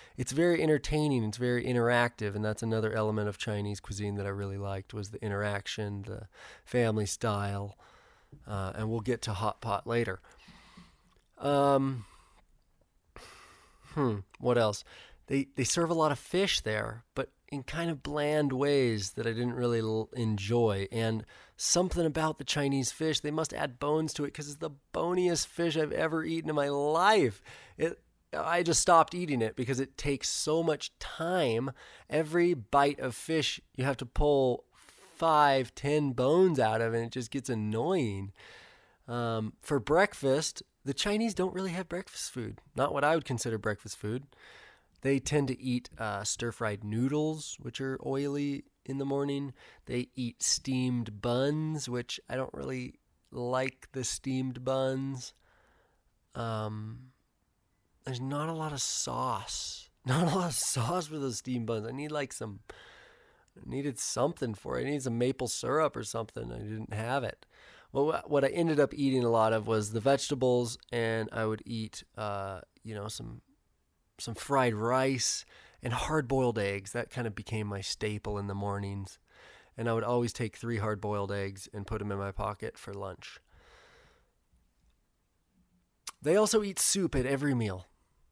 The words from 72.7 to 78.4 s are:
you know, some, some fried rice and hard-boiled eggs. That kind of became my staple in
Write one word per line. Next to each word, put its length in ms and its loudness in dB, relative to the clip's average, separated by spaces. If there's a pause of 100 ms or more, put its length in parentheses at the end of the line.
you 120 -10
know, 140 -8
some, 340 -12 (760)
some 160 -8
fried 400 2
rice 720 0 (380)
and 100 -4
hard-boiled 640 0
eggs. 340 -2
That 180 -6
kind 160 -6
of 80 -6
became 320 -6
my 140 -6
staple 580 -4
in 80 -4